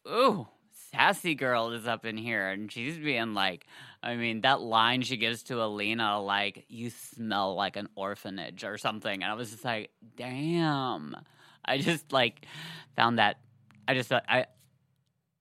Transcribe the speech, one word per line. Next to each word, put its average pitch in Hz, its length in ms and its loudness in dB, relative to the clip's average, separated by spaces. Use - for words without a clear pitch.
"Ooh, 202 400 2
sassy 170 640 2
girl 123 380 0
is 117 140 -6
up 113 200 -2
in 110 100 -6
here." 110 320 -2
And 104 240 -6
she's 135 240 -8
being 120 380 -2
like, 95 320 0
I 120 140 -2
mean, 117 240 -2
that 131 220 4
line 117 400 4
she 120 160 -4
gives 113 260 -2
to 113 180 -2
Alina, 104 560 0
like, 101 500 -2
"You 117 200 -8
smell 101 680 -2
like 95 220 -2
an 104 180 -8
orphanage," 98 680 -8
or 104 140 -8
something. 104 440 -4
And 98 80 -2
I 107 40 -2
was 113 160 -8
just 113 140 -16
like, 113 260 -4
"Damn." 131 1000 -2
I 135 120 2
just, 160 340 0
like, 123 340 2
found 117 220 4
that, 104 220 4
I 135 60 6
just 127 160 0
thought, 120 180 4
I, 123 180 4